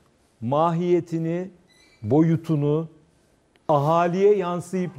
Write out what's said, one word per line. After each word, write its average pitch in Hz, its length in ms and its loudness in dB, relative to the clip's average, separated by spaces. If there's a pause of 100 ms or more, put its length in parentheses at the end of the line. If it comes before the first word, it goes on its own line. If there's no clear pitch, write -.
(420)
mahiyetini, 165 1080 -2 (520)
boyutunu, 156 840 0 (800)
ahaliye 170 680 2
yansıyıp 175 600 -4